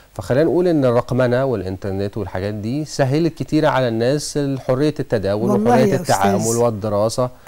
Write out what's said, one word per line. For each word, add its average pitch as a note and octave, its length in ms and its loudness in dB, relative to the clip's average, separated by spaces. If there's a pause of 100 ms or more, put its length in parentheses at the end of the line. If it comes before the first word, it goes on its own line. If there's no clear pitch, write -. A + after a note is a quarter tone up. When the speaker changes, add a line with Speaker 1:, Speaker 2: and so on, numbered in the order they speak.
(140)
Speaker 1:
فخلينا B2+ 300 0
نقول E3+ 240 2
إن D3+ 180 2
الرقمنة B2 600 2
والإنترنت G2 720 -4
والحاجات G2+ 360 -6
دي A#2 320 -6
سهلت D3 520 0
كتير D3+ 280 0
على C3 220 2
الناس B2 520 -2 (280)
حرية C#3+ 320 2
التداول G#2+ 520 0
Speaker 2:
والله G#3+ 200 2
Speaker 1:
وحرية A3+ 220 4
Speaker 2:
يا - 20 2
Speaker 1:
التعامل G2+ 460 0
Speaker 2:
أستاذ، A2+ 160 0
Speaker 1:
والدراسة. A2 720 0 (180)